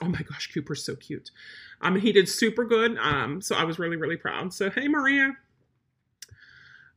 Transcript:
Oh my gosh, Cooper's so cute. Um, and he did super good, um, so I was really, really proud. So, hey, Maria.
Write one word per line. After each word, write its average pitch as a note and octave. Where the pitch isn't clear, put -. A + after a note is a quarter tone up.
Oh E3+
my E3+
gosh, -
Cooper's C#3+
so C3
cute. -
Um, F#3
and F#3+
he G#3+
did F#3
super A3+
good, A3+
um, C#3
so -
I E3
was E3
really, E3+
really D#3+
proud. D#3
So, G3
hey, C4+
Maria. C#4